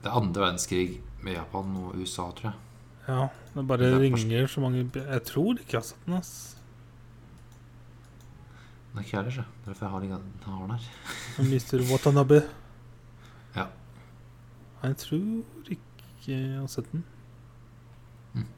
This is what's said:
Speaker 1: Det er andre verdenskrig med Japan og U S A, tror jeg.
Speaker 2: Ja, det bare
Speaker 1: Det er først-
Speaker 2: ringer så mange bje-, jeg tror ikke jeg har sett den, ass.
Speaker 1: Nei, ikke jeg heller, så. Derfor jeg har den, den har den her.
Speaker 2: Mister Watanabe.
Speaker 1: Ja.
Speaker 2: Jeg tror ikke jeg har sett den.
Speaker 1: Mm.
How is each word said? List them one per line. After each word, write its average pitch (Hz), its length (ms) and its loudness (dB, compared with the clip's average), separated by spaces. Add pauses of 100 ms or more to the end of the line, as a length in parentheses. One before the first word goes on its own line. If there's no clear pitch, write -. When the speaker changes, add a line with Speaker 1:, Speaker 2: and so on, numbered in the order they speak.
Speaker 1:
Det - 40 -4
er 113 140 2
andre 98 240 2
verdenskrig 90 560 0 (220)
med 95 120 -4
Japan 95 460 -4
og 90 160 -8
U 90 80 -4
S - 140 -6
A, 87 120 -4
tror 107 200 -6
jeg. - 80 -8 (500)
Speaker 2:
Ja, 131 200 0 (260)
det 139 120 -2
bare 131 120 4
Speaker 1:
Det 123 80 8
er 127 120 8
først- 131 240 6
Speaker 2:
ringer 117 240 4
så 139 140 -2
mange 127 240 2
bje-, 131 260 -6
jeg 127 140 0
tror 185 340 2
ikke - 140 -10
jeg 117 80 2
har - 80 -10
sett - 180 -14
den, 175 80 0
ass. 185 200 -4 (2500)
Speaker 1:
Nei, 101 80 -6
ikke 104 140 -6
jeg - 80 0
heller, 123 100 -4
så. 127 100 -4 (220)
Derfor 98 180 -10
jeg 98 60 -4
har 95 100 -4
den, 95 100 -4
den 95 420 -10
har 95 80 -6
den 95 100 -6
her. 117 140 -4 (680)
Speaker 2:
Mister 131 280 2 (120)
Watanabe. 143 480 8 (1200)
Speaker 1:
Ja. 92 100 0 (1160)
Speaker 2:
Jeg 131 140 0
tror 214 480 -2 (240)
ikke - 640 -10
jeg 135 260 -2
har 135 80 -4
sett - 260 -6
den. 165 120 -4 (1300)
Speaker 1:
Mm. 120 120 -4 (120)